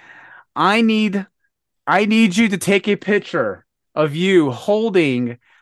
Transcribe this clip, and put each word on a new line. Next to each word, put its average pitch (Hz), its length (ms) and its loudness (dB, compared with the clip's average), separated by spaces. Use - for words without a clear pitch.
I 202 260 2
need, 214 440 0
I 185 180 2
need 214 320 2
you 226 140 2
to 196 80 -4
take 190 280 0
a 202 100 0
picture 123 680 -4
of 151 200 -2
you 175 380 2
holding 151 880 -2